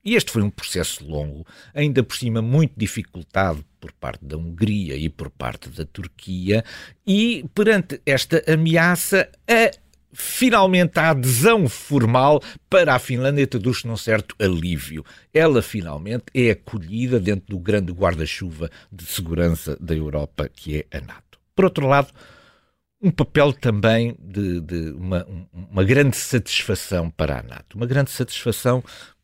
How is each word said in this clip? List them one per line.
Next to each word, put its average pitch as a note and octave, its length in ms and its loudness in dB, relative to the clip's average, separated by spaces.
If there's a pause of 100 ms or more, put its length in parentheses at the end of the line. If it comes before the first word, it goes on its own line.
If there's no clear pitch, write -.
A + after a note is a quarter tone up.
E A3 100 0
este - 160 0
foi A2 120 0
um G#2 60 0
processo - 560 -6
longo, D2 400 -8 (300)
ainda C#3+ 300 2
por - 120 -10
cima A2+ 240 -2
muito C3 360 2
dificultado F2+ 880 -4 (160)
por - 120 -18
parte - 320 -12
da C#2+ 120 -10
Hungria E2+ 600 -2
e D#2 120 -4
por D2+ 220 -12
parte - 380 -10
da D#2 160 -12
Turquia, F#2+ 800 -4 (400)
e G#3 480 0
perante G#3 540 0
esta C#3+ 440 2
ameaça, E3 800 2 (180)
a, A3+ 240 4 (400)
finalmente F#3+ 880 2
a D#3+ 120 4
adesão C#3 580 4
formal C3 760 4 (280)
para E3 240 6
a B2+ 40 4
Finlândia C3+ 480 0
traduz-se A#2+ 400 -2
num A#2 100 -6
certo A2 440 -2
alívio. E2 640 -2 (300)
Ela D3+ 260 4
finalmente F#2 640 -6 (100)
é B2 180 4
acolhida A2 680 -4
dentro F#2+ 280 -2
do G2 100 -8
grande F#2 340 0
guarda-chuva E2 800 -4 (200)
de F2+ 140 -18
segurança E2 720 -2
da E2 160 -4
Europa, D2 540 -4
que D2+ 300 -8 (120)
é - 60 -10
a D2+ 60 -10
nato. - 360 -20 (160)
Por F#3+ 120 4
outro D#3 200 -2
lado, C#3 220 4 (920)
um G3 100 2
papel D3 420 2
também A2+ 680 2
de, F#2+ 420 -4
de D#2+ 320 -6
uma, F2+ 360 -4
um, F#2 180 -14 (240)
uma G2 140 2
grande C3 320 4
satisfação - 920 -2
para C#2+ 280 -2
a A1+ 40 -10
nato. - 340 -18
Uma A#2 100 -4
grande C3 240 0
satisfação B2 720 -2 (420)